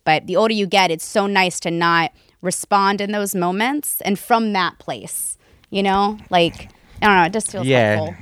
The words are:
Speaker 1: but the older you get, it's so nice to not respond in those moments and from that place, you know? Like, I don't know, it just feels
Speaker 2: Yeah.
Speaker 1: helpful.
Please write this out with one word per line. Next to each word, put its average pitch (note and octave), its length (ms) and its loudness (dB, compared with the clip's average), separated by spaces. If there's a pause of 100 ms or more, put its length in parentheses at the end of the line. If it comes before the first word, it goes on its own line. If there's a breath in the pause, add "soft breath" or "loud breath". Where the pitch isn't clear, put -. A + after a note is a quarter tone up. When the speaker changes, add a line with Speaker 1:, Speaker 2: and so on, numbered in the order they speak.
Speaker 1:
but D#3 240 2
the F#3 80 -4
older A3 180 2
you G3+ 140 -2
get, F#3 240 2
it's D#3+ 140 -6
so G3+ 200 0
nice F#3+ 360 0
to E3+ 100 -4
not E3+ 400 0 (300 soft breath)
respond G3 580 0
in G#3 140 -6
those G3+ 200 -4
moments G#3 680 -2
and F#3+ 180 -4
from A3+ 340 0
that F3+ 240 -2
place, - 600 -12 (320 soft breath)
you G3 120 -4
know? G3+ 360 0 (120)
Like, E3+ 400 0 (300 soft breath)
I A3+ 60 0
don't G3+ 100 6
know, F3+ 100 6
it F3+ 80 0
just A3 180 -4
feels F#3 160 -4
Speaker 2:
Yeah. A#2 300 4
Speaker 1:
helpful. D#3 240 -4